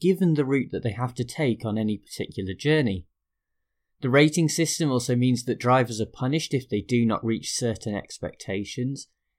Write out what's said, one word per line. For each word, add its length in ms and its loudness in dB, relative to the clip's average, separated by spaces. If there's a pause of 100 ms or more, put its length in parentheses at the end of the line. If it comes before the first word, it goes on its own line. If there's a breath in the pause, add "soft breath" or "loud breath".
given 320 4
the 100 2
route 300 0
that 100 -4
they 80 0
have 220 -4
to 100 -4
take 400 -2
on 140 -2
any 200 0
particular 560 -8
journey. 520 0 (960)
The 80 -2
rating 400 6
system 420 0
also 240 0
means 300 2
that 120 -2
drivers 440 2
are 40 0
punished 480 -4
if 140 -4
they 140 -2
do 240 2
not 180 0
reach 300 -2
certain 420 -4
expectations, 1120 -6 (320)